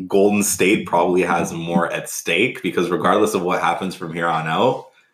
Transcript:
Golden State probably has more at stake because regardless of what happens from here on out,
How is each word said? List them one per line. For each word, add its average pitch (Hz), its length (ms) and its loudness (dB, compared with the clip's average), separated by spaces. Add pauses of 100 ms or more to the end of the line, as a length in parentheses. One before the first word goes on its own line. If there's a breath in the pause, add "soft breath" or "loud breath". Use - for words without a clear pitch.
Golden 101 340 4
State - 460 2
probably 90 340 2
has 85 300 0
more 85 400 -2
at 80 160 -8
stake 101 520 -2
because 87 300 -2
regardless 92 440 2
of 95 80 0
what 90 200 -2
happens 85 320 -2
from 82 180 -10
here 85 140 -4
on 80 220 -2
out, 104 400 0 (260 soft breath)